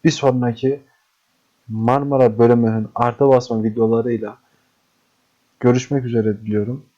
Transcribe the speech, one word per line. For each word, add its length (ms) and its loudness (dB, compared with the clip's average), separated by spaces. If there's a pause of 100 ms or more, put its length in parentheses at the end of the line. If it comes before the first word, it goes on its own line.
Bir 60 4
sonraki 680 -2 (880)
Marmara 720 0
bölümünün 560 2
artı 340 0
basma 360 0
videolarıyla 720 -2 (1200)
görüşmek 440 0
üzere 360 -2
diliyorum 440 -6 (140)